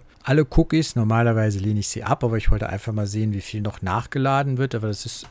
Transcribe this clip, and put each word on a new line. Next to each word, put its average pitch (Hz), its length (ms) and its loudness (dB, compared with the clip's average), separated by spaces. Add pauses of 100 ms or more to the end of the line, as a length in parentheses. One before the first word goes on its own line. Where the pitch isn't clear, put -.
(220)
alle 143 260 4
Cookies. 160 460 2
Normalerweise 113 640 2
lehne 104 220 0
ich - 80 -4
sie - 160 -6
ab, - 180 -2
aber 113 140 0
ich - 160 6
wollte 107 160 0
einfach 107 240 -6
mal 104 160 -2
sehen, 107 240 -2
wie 101 80 -4
viel 104 220 -6
noch 104 200 -6
nachgeladen 135 720 0
wird. 131 200 -2
Aber 110 100 -2
das 104 200 -4
ist - 240 -8